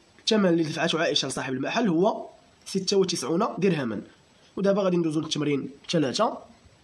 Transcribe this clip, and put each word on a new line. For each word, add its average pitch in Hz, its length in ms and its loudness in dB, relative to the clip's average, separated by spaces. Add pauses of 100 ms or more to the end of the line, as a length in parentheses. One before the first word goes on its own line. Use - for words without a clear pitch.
(200)
الثمن 202 300 2
اللي 170 140 4
دفعته 165 360 -2
عائشة 151 280 0
لصاحب 131 260 -6
المحل 147 360 0
هو 175 360 2 (400)
ستة 190 320 -2
وتسعون 175 500 0 (100)
درهماً. 160 440 0 (560)
ودابا 196 240 2
غادي 185 160 2
ندوزو 160 220 0
للتمرين 147 500 -2 (200)
ثلاثة. 170 480 0 (460)